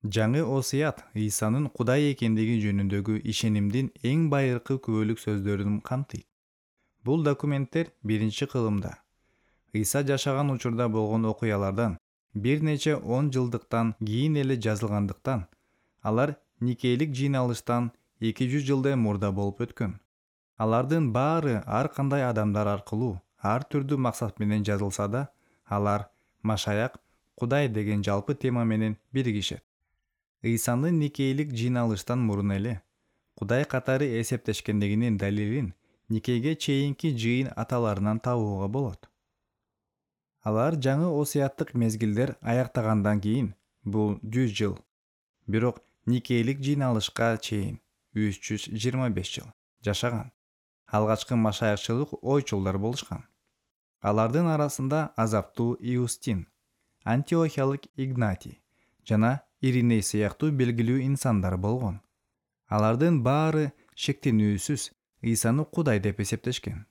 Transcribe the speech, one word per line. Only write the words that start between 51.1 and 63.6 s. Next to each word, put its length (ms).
машаякчылык 840
ойчулдар 560
болушкан. 500
Алардын 480
арасында 680
азаптуу 640
Иустин, 640
Антиохиялык 840
Игнатий 680
жана 380
Ириней 420
сыяктуу 500
белгилүү 520
инсандар 540
болгон. 420
Алардын 560
баары 500